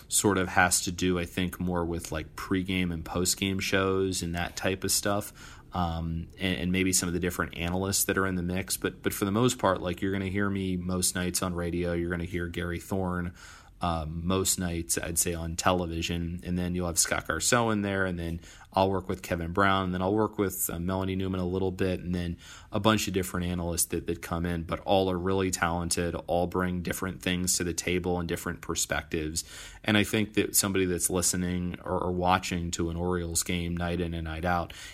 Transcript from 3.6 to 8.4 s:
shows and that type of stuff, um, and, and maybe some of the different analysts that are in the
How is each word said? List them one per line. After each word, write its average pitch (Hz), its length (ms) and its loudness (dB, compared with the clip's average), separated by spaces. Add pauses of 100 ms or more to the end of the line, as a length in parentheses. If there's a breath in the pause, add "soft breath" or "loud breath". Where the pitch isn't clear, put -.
shows 95 580 2
and 85 140 -2
that 87 220 -4
type 95 280 -2
of 95 60 0
stuff, - 420 0 (400 loud breath)
um, 82 540 -2 (120)
and, 92 200 0
and 87 140 0
maybe 92 200 4
some 90 160 2
of 85 60 0
the 87 40 0
different 87 380 -2
analysts 92 480 0
that 95 140 2
are 95 80 2
in 95 80 -2
the 90 80 -2